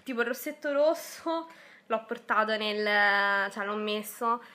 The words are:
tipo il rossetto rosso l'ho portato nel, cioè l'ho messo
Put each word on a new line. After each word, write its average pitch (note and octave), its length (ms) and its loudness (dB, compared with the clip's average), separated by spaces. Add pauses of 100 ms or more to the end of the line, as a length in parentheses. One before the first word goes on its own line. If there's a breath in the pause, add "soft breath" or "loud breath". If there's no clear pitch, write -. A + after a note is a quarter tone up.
tipo A#3+ 200 -4
il A#3 60 0
rossetto C#4+ 440 -6
rosso E4 760 -2 (380 loud breath)
l'ho A3 200 -4
portato A3 520 0
nel, G#3 920 2
cioè G3+ 140 -6
l'ho G#3 100 -4
messo G#3+ 680 -4 (120 loud breath)